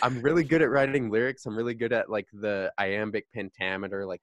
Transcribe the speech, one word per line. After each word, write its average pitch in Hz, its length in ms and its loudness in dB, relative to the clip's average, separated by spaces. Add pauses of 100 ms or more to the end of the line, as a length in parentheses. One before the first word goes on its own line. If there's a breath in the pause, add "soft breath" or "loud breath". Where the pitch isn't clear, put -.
I'm 123 200 0
really 160 220 4
good 160 180 4
at 131 80 4
writing 135 400 2
lyrics. 123 360 0
I'm 107 100 -4
really 120 180 -2
good 117 180 0
at, 113 180 0
like, 104 220 -2
the 101 480 -2
iambic 101 520 -2
pentameter, 98 760 -6
like, 92 160 -8